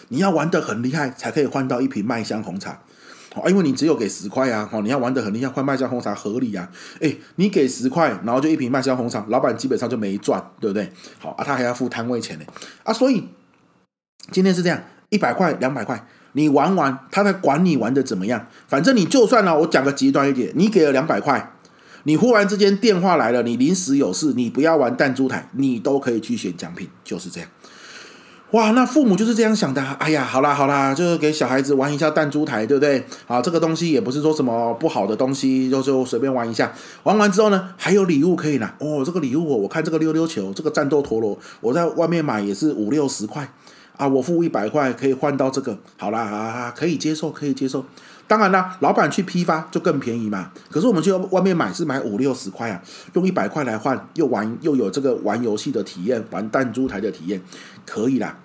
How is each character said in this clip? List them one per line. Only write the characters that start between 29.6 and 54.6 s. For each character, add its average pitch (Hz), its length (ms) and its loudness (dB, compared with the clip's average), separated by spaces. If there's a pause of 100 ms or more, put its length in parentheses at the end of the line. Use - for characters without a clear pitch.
的 139 80 0
啊， 135 160 -6
哎 156 120 -2
呀， 151 120 2
好 127 180 0
啦， 143 140 4
好 139 140 2
啦， 139 260 2
就 170 240 0
给 151 140 2
小 143 160 0
孩 131 120 2
子 139 140 0
玩 139 180 0
一 147 60 -4
下 156 100 2
弹 147 220 2
珠 147 140 0
台， 113 200 -2
对 131 120 2
不 135 40 2
对？ 139 240 2 (220)
啊， 120 160 0
这 175 80 0
个 170 80 0
东 160 160 2
西 165 160 -2
也 135 100 4
不 113 120 -4
是 147 100 -2
说 156 100 4
什 151 120 0
么 117 300 0
不 156 140 -2
好 107 200 0
的 107 80 0
东 131 180 0
西， 131 340 0
就， 135 140 0
就 131 220 2
随 123 160 -2
便 135 120 0
玩 120 160 -2
一 113 60 -6
下。 120 180 0 (300)
玩 196 160 2
完 208 140 4
之 196 100 4
后 214 80 6
呢， 185 260 0
还 - 140 -4
有 196 140 6
礼 160 180 2
物 175 140 4
可 147 120 -4
以 147 100 0
拿。 107 200 -4
哦， 147 260 -2
这 139 60 -2
个 180 80 -4
礼 131 160 -2
物 151 60 2
哦， 151 160 0
我 98 100 0
看 160 160 -4
这 160 80 -2
个 160 80 0
溜 160 140 2
溜 160 120 2
球， 120 280 -4
这 - 100 -8
个 151 80 0
战 147 180 0
斗 143 140 2
陀 113 180 -2
螺， 104 160 -2 (240)
我 117 140 0
在 170 100 2
外 165 220 0
面 165 180 0
买 117 160 -2
也 101 140 -2
是 147 200 0
五 107 160 -2
六 143 180 0
十 110 180 -4
块 143 260 -10 (440)
啊， 139 100 -2
我 135 160 2
付 170 220 0
一 165 40 0
百 107 200 -2
块 135 240 0
可 131 160 -2
以 135 40 4
换 135 240 -2
到 135 140 0
这 135 100 -4
个， 117 160 -6 (200)
好 101 160 -6
啦， 110 80 -2
啊， 113 560 -6
可 151 100 -4
以 170 100 0
接 151 160 -2
受， 156 200 -6
可 - 140 -8
以 139 60 0
接 135 140 -2
受。 131 180 -4 (440)
当 214 100 4
然 196 140 4
啦， 185 280 0
老 151 120 4
板 175 180 4
去 196 120 -2
批 175 220 -2
发 160 260 -2
就 165 100 -2
更 160 180 0
便 120 200 -4
宜 110 120 -4
嘛。 95 220 -6 (180)
可 147 100 -2
是 196 60 2
我 247 60 4
们 160 100 2
去 185 100 2
外 185 300 0
面 190 120 2
买 123 180 0
是 98 120 -6
买 135 160 -2
五 101 180 -4
六 135 140 2
十 123 180 -6
块 117 200 -8
啊， 92 100 -8 (340)
用 180 120 2
一 185 60 2
百 143 160 0
块 151 160 -4
来 117 120 -2
换， 107 380 -4
又 160 120 0
玩， 113 340 -2